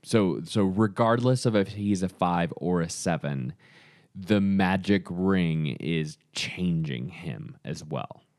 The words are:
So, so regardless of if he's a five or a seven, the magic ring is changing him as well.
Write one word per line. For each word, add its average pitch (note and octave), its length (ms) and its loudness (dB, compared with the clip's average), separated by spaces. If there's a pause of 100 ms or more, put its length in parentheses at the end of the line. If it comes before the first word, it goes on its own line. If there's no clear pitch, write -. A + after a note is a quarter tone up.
So, F#2+ 420 2
so G2+ 200 0
regardless A2+ 800 2
of A2+ 100 2
if G2 140 2
he's G2+ 340 0
a F#2 60 -2
five F2 480 0
or F2 240 0
a E2 80 -2
seven, C#2+ 640 -4 (640)
the F#2+ 260 2
magic F#2+ 720 2
ring F2 680 2
is D#2 380 -2 (160)
changing D#2+ 760 -2
him - 560 -12
as - 200 -10
well. - 380 -10 (160)